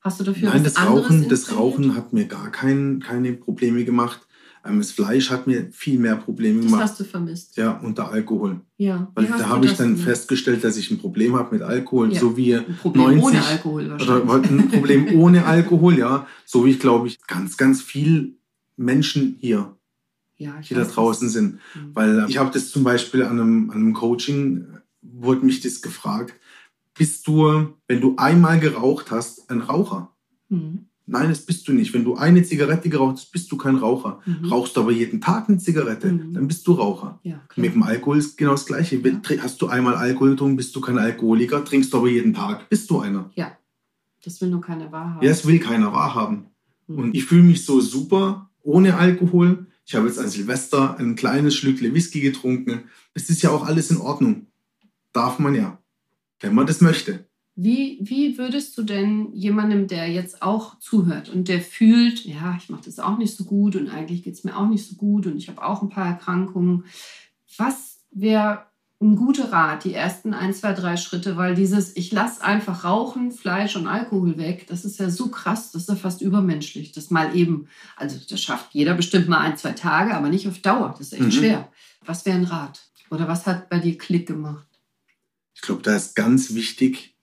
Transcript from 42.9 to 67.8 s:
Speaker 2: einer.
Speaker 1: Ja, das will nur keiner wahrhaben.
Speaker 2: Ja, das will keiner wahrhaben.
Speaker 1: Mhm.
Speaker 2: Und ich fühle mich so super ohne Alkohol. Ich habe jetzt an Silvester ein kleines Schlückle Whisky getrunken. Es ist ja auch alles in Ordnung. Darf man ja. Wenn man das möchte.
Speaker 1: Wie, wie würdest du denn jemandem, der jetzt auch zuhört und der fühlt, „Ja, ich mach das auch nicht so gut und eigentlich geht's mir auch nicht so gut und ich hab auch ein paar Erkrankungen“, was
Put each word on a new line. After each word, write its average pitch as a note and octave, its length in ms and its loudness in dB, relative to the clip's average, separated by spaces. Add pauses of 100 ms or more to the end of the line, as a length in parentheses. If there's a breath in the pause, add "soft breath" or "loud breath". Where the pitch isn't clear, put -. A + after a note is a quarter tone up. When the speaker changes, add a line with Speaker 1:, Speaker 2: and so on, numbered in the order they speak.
Speaker 2:
einer. G2 340 -6
Speaker 1:
Ja, D#3+ 180 -8 (720)
das F3 160 -14
will F#3 100 -2
nur F3 100 -2
keiner D#3+ 320 -12
wahrhaben. E3 320 -8
Speaker 2:
Ja, C#3+ 60 6
das D#3+ 160 0
will E3 120 6
keiner A2 340 0
wahrhaben. A2 540 -2 (400)
Speaker 1:
Mhm. D#3 120 -10
Speaker 2:
Und A#2+ 180 -4
ich C3 80 -2
fühle F3 180 8
mich F3 220 8
so C3+ 160 4
super D#3 680 -2 (140)
ohne F3+ 340 6
Alkohol. F3+ 720 4 (180 loud breath)
Ich - 120 -6
habe A2 100 2
jetzt A#2 140 -4
an A#2 80 -4
Silvester C3 720 -2
ein A#2 180 -2
kleines C#3 400 2
Schlückle C3 360 0
Whisky D#3+ 280 0
getrunken. B2+ 640 -2 (280 loud breath)
Es - 160 -12
ist E3 140 0
ja E3+ 80 4
auch D3 160 -2
alles D#3+ 240 -2
in E3 80 2
Ordnung. B2+ 480 -2 (680)
Darf B2 280 -2
man C#3+ 160 2
ja. F#2+ 220 -4 (600)
Wenn G2+ 160 -4
man C3+ 140 4
das D#3+ 120 0
möchte. C3+ 460 2 (280)
Speaker 1:
Wie, B3 460 -2
wie B3+ 380 -2
würdest B3+ 400 -8
du A#3 40 -6
denn G#3 520 -2
jemandem, G3+ 520 0
der E3+ 240 -6
jetzt F3+ 300 -8
auch G#3+ 380 -6
zuhört E3+ 500 -2
und F#3 200 -4
der F3+ 120 -2
fühlt, A#3 640 2
„Ja, E3 340 -8
ich - 120 -16
mach D#3 100 -14
das - 180 -20
auch G#3 200 -4
nicht A3 180 -4
so F#3+ 80 -10
gut G3+ 320 0
und - 140 -6
eigentlich D#3+ 320 -8
geht's F3+ 200 -14
mir - 140 -10
auch G3+ 120 0
nicht G#3 200 -2
so - 60 -18
gut G#3 320 -2
und D3+ 100 -6
ich - 140 -12
hab - 80 -18
auch G3+ 240 -6
ein G3+ 80 -6
paar F#3+ 160 -6
Erkrankungen“, F3 800 -2 (760 loud breath)
was B3+ 400 -6 (120)